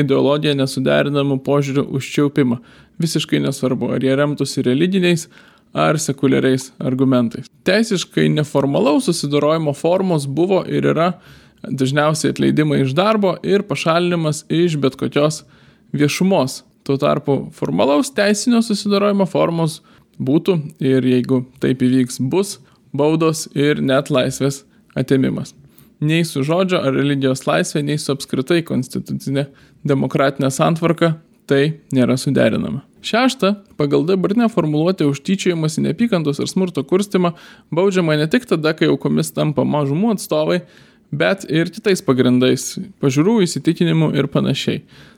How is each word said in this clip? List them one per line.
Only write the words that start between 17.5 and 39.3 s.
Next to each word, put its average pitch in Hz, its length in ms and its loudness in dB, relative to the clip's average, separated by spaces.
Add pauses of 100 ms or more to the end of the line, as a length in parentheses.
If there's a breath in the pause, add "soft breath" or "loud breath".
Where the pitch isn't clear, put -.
formalaus 262 600 0
teisinio 214 500 2
susidorojimo 202 640 0
formos 160 540 0 (340 soft breath)
būtų, 156 400 0 (240)
ir 131 240 2
jeigu 127 400 2 (160)
taip 135 220 0
įvyks, 127 420 0
bus 185 320 -2 (380 soft breath)
baudos 156 580 0
ir 147 300 0
net 135 260 0
laisvės 135 540 -2 (340 soft breath)
atėmimas. 131 560 0 (480 soft breath)
Nei 160 240 2
su 151 160 -4
žodžio 180 400 0
ar 135 140 0
religijos 135 500 0
laisvė, 156 400 0
nei 147 140 -2
su 143 160 -4
apskritai 160 500 -2
konstitucinė 135 840 -6 (360 soft breath)
demokratinė 139 640 0
santvarka 160 720 0 (280)
tai 143 360 0 (100)
nėra 127 240 2
suderinama. 131 640 0 (260)
Šešta, 226 480 0 (240)
pagal 143 240 2
dabartinę 190 460 0
formuluotę 156 580 0
už 143 160 0
tyčiojimąsi, 170 580 0
neapykantos 151 600 0
ir 127 80 -4
smurto 180 340 -2
kurstymą 185 480 0 (380 loud breath)
baudžiama 175 480 2
ne 151 80 2
tik 247 240 0
tada, 160 240 0
kai 160 160 0
aukomis 151 400 -2